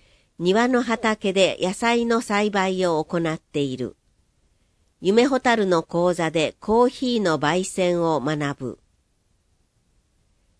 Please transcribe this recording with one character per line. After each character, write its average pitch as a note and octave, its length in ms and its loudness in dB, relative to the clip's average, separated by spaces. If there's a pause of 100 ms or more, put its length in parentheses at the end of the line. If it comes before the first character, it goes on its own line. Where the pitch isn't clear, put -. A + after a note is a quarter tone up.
(400)
庭 F#3+ 260 2
の B3 160 2
畑 A3 500 -2
で F3+ 280 2
野 F#3 120 -2
菜 A#3 320 0
の A#3 160 0
栽 G#3+ 300 -2
培 F#3+ 340 -2
を E3 200 0
行 - 140 -4
っ E3 200 -2
て - 220 -8
い C3+ 160 -4
る。 B2 200 -8 (1040)
夢 G#3+ 260 4
ホ C4 120 0
タ B3 160 2
ル G#3+ 120 0
の E3+ 180 2
講 F3 280 0
座 D#3+ 200 -2
で D3+ 260 0
コ A3+ 240 2
ー B3 60 4
ヒ B3 300 -2
ー - 20 0
の E3 180 0
焙 D#3 240 0
煎 F3 400 0
を D#3+ 180 0
学 C#3+ 380 -4
ぶ。 A#2+ 200 -10 (1800)